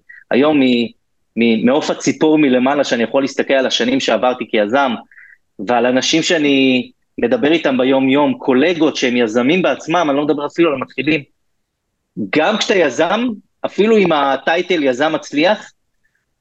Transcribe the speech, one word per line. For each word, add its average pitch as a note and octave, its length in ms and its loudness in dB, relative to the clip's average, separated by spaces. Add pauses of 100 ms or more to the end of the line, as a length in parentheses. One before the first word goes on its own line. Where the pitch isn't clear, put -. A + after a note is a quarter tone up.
(320)
היום C#3+ 280 2
מ-, B2 260 2 (500)
מ-, A2+ 300 2
מעוף D3 240 0
הציפור D#3 480 0
מלמעלה, C3+ 460 2
שאני A#2 180 -2
יכול C#3 200 0
להסתכל C3+ 320 -2
על C3 120 2
השנים B2 340 -2
שעברתי A#2+ 500 -2
כיזם, A#2 420 0 (640)
ועל A#2 280 0
אנשים C3 360 0
שאני C3+ 680 0 (280)
מדבר A#2+ 340 0
איתם D3+ 260 0
ביום C3+ 300 2
יום, C3+ 300 2
קולגות D3 580 2
שהם B2 200 0
יזמים B2 460 0
בעצמם, E3 480 -2
אני C#3 60 0
לא D3 80 -2
מדבר D3 220 -2
אפילו E3+ 220 0
על C#3+ 60 -2
המתחילים. C3+ 480 -4 (1120)
גם F3+ 220 0
כשאתה - 160 -2
יזם, E3+ 460 0 (460)
אפילו G#3+ 300 2
עם F#3 160 2
הטייטל D#3 720 -2
יזם C#3 300 0
מצליח, D#3+ 600 -2 (680)